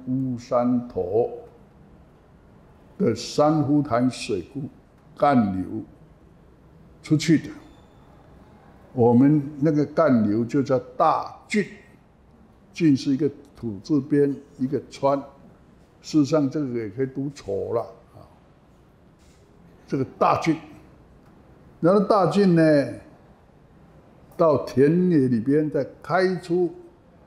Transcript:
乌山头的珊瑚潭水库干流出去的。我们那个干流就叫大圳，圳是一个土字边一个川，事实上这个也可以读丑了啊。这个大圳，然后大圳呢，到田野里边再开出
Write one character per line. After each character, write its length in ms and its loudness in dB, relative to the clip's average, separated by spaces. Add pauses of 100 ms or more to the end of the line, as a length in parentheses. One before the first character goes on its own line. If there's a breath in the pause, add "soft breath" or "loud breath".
乌 300 -4
山 500 -2
头 420 -2 (1700)
的 160 0
珊 500 0
瑚 180 2
潭 280 0
水 320 -6 (120)
库 80 -10 (560)
干 440 2
流 200 -8 (1200)
出 140 0
去 200 2
的。 120 -4 (1400)
我 200 4
们 280 4 (180)
那 140 2
个 140 0
干 380 2
流 200 0
就 180 -2
叫 160 0 (160)
大 420 0 (120)
圳， 160 -2 (1080)
圳 220 2
是 160 -4
一 60 0
个 120 0 (280)
土 220 -10
字 200 -2
边 340 0 (240)
一 100 -4
个 220 -4
川， 280 -2 (840)
事 180 -2
实 60 4
上 240 0
这 100 -6
个 80 -4 (100)
也 120 -6
可 120 -8
以 40 0
读 280 -8
丑 400 -6
了 80 -2 (320)
啊。 60 -20 (1700)
这 100 -4
个 60 -2 (160)
大 220 2
圳， 140 0 (1200)
然 140 2
后 80 4
大 280 2
圳 240 4
呢， 340 4 (1500)
到 300 2
田 440 2
野 200 2
里 100 2
边 300 0
再 180 -4 (160)
开 320 0
出 340 -2 (580)